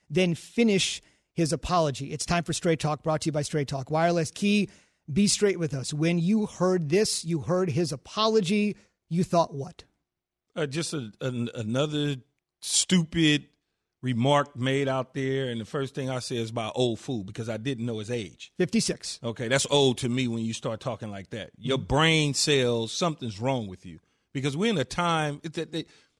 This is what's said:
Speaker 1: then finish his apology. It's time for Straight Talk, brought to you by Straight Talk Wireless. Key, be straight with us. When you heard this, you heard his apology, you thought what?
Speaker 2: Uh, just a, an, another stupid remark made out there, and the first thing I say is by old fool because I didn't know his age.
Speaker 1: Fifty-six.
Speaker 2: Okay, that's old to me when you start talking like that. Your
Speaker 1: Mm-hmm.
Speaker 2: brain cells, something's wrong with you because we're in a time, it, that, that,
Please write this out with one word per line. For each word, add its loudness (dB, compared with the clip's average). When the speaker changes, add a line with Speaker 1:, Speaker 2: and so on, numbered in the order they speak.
Speaker 1:
then 2
finish 2
his 2
apology. 0
It's -6
time 0
for -4
Straight 2
Talk, -2
brought 0
to -4
you 0
by -2
Straight -2
Talk -8
Wireless. 2
Key, 2
be 4
straight 2
with -2
us. -6
When 2
you 2
heard 0
this, 2
you -2
heard 0
his 0
apology, 0
you 0
thought 2
what? -10
Speaker 2:
Uh, 0
just -4
a, -6
an, -2
another -2
stupid 2
remark 2
made 0
out -4
there, -2
and -6
the -8
first -6
thing -4
I -4
say -6
is -2
by -4
old 2
fool -6
because -8
I -6
didn't -6
know -4
his -10
age. -8
Speaker 1:
Fifty-six. -2
Speaker 2:
Okay, -4
that's 2
old 6
to -2
me 0
when -4
you -2
start -6
talking -8
like -14
that. -12
Your -2
Speaker 1:
Mm-hmm. -6
Speaker 2:
brain 4
cells, 2
something's -4
wrong -2
with -14
you -16
because -4
we're 2
in 2
a 2
time, 0
it, -8
that, -6
that, -6